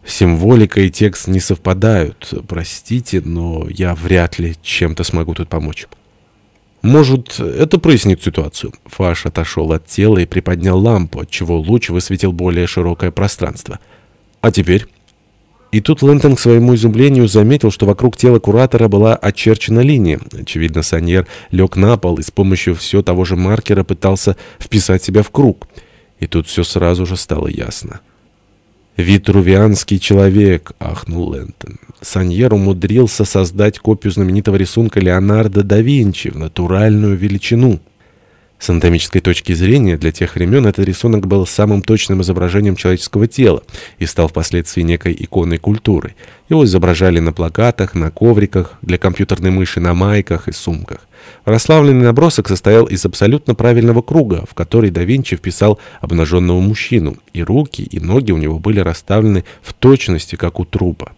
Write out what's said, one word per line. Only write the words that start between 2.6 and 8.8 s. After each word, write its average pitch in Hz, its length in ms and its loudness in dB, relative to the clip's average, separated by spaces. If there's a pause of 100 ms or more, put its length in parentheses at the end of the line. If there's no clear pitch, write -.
но 82 480 -6
я 87 260 -4
вряд 87 440 0
ли 82 220 -6
чем-то 80 420 -4
смогу 82 300 -4
тут 80 160 -8
помочь». 80 380 -8 (920)
«Может, 131 580 2
это 160 400 0
прояснит 107 440 2
ситуацию?» - 500 -6 (120)